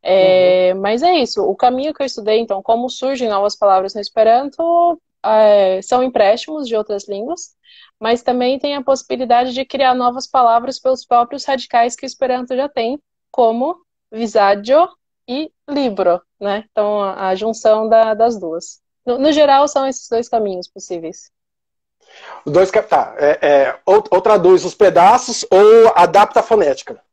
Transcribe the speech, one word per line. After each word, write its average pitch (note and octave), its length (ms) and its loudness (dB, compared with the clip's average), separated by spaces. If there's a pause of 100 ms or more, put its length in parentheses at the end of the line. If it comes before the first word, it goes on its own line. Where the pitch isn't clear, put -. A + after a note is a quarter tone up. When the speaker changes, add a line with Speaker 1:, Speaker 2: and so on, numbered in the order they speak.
Speaker 1:
É, F#3 720 2
Speaker 2:
Uhum. F#3+ 60 -8
Speaker 1:
mas A3 220 -4
é F4+ 140 2
isso, A3+ 280 -2
o G3 120 -2
caminho C4 380 -2
que - 80 -8
eu C4+ 40 -4
estudei, G#3+ 340 -2
então, G3 220 -8
como A#3+ 280 -2
surgem B3+ 380 -6
novas G#3 280 -2
palavras G3 380 0
no G#3 60 -8
Esperanto, D4+ 1000 0 (240)
é, G#3 580 2
são B3 200 0
empréstimos B3 680 -2
de A3+ 80 -6
outras G#3+ 320 -6
línguas, A#3 460 -12 (460)
mas A#3 220 -2
também B3 360 -2
tem C#4+ 160 -6
a C#4 80 -8
possibilidade B3+ 720 -2
de C4 100 -6
criar C4 300 0
novas B3 320 -4
palavras A#3+ 540 0
pelos C4 260 -4
próprios A#3+ 380 -2
radicais B3 520 -2
que - 80 -16
o C4 40 -12
Esperanto B3+ 480 -6
já C#4 120 -4
tem, C4 320 -6 (300)
como B3 460 0 (340)
visaggio A3 760 0 (400)
e C#4 240 -8 (160)
libro, G3+ 520 -2 (200)
né? G3+ 300 -6
Então, G#3 320 -2
a, F#3+ 260 -6
a F#3 80 -2
junção A3 520 0
da, A3+ 260 4
das A3+ 240 0
duas. E3+ 420 -12 (260)
No, B3 120 -4
no D4 140 2
geral, C#4+ 360 4
são C4+ 180 -2
esses - 220 -10
dois A#3 200 -4
caminhos G3 400 -4
possíveis. F3 600 -14 (1160)
Speaker 2:
Dois F3+ 240 0
cap-, - 180 -2
tá, C3 300 -2
é, D3 200 0 (100)
é, C#3 380 2
ou, G3+ 240 4
ou F#3 100 2
traduz F#3 440 2
os E3+ 100 -10
pedaços G3+ 760 2
ou G#3+ 440 6
adapta F#3 460 4
a - 20 -6
fonética. D3 580 -2 (120)